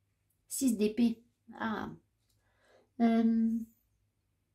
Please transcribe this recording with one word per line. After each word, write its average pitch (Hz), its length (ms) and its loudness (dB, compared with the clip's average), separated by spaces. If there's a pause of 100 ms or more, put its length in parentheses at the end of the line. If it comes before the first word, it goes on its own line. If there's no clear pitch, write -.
(480)
Six 247 280 -2
d'épée. 226 460 0 (380)
Ah. 220 300 -6 (1080)
Euh, 226 500 2 (1040)